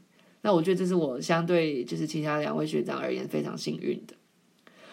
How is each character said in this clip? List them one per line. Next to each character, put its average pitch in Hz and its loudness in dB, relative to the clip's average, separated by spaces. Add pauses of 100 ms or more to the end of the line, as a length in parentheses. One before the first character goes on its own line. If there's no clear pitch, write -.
(420)
那 214 4
我 165 6
觉 165 2
得 185 4
这 185 0
是 180 2
我 147 0
相 170 2
对 165 2
就 170 -6
是 160 -2
其 156 -4
他 151 0
两 147 -2
位 151 -2
学 156 0
长 139 -4
而 131 -4
言 127 -4
非 - -2
常 - -6
幸 - -6
运 - -4
的。 - -20 (800)